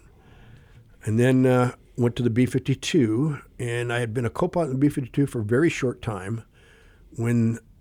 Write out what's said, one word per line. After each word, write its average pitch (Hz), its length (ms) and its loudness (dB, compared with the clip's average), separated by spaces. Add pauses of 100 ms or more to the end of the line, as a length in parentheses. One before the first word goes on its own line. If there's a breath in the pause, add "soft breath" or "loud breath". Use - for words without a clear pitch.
(1040 soft breath)
And 110 140 0
then, 131 260 4
uh, 127 260 4 (260)
went 120 200 0
to 123 60 -2
the 120 60 2
B 120 160 2
fifty-two, 135 920 0 (200)
and 120 320 -4
I 120 80 -2
had 117 140 -4
been 120 120 -2
a 110 40 -2
co-pilot 175 380 -2
in 127 60 -4
the 131 60 -2
B 143 100 4
fifty-two 143 360 -2
for 127 160 -4
a - 20 -2
very 123 260 2
short 127 320 -4
time 101 420 -6 (720 soft breath)
when 117 440 0 (220)